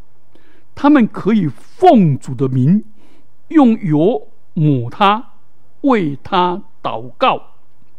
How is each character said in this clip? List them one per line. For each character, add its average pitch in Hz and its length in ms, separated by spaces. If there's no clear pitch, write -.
他 285 120
们 277 200
可 196 260
以 185 140
奉 196 680
主 - 160
的 127 160
名 131 360
用 262 320
油 160 480
抹 139 340
他， 208 440
为 202 420
他 180 400
祷 117 280
告。” 196 300